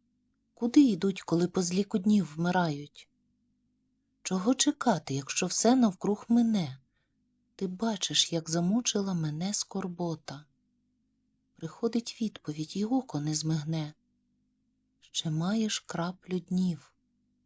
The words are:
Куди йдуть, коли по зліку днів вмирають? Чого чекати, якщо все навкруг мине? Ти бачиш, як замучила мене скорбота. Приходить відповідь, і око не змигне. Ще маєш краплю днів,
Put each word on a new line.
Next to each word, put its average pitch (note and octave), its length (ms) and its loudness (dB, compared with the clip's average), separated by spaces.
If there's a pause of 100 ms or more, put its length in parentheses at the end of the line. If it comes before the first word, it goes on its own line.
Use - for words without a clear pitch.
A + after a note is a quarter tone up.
(540)
Куди A#3+ 280 4
йдуть, G3 400 4
коли F3 260 2
по F#3+ 140 0
зліку F#3 360 0
днів F#3+ 380 4
вмирають? E3 760 -2 (1120)
Чого F#3+ 320 0
чекати, G3 580 0
якщо C3+ 320 -4
все A3+ 300 4
навкруг G#3 520 2
мине? A3 520 2 (760)
Ти F#3+ 120 -4
бачиш, F#3 640 -2
як E3 160 -2
замучила G3 640 0
мене E3 400 -2
скорбота. E3+ 920 -6 (1080)
Приходить A3+ 640 -6
відповідь, D#3 560 -6
і G#3 80 -2
око B3 340 -2
не D3+ 160 -2
змигне. D3+ 580 -4 (1080)
Ще - 300 -6
маєш G#3+ 480 -2
краплю F3+ 600 -6
днів, F3+ 540 -2 (520)